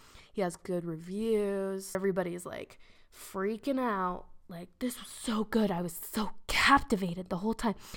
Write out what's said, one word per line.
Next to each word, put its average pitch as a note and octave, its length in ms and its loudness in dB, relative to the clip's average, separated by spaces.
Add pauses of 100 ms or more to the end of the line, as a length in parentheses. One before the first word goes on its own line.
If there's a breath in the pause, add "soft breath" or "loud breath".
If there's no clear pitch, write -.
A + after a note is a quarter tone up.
(320 loud breath)
He G#3 100 -2
has F3 140 -2
good F3 280 -4
reviews. F#3+ 1120 -2
Everybody's, F3+ 500 0
like, - 340 -12 (340 soft breath)
freaking A3 680 -2
out. G3 460 0 (220)
Like, F3 200 -12 (120)
"This B3 180 -2
was - 100 -14
so A3 360 -2
good. G#3+ 260 4
I F3 100 0
was F3+ 180 -4 (140)
so G#3+ 180 0 (160)
captivated F#3 840 4
the F3+ 80 0
whole G#3+ 160 0
time." G#3+ 200 2 (220 loud breath)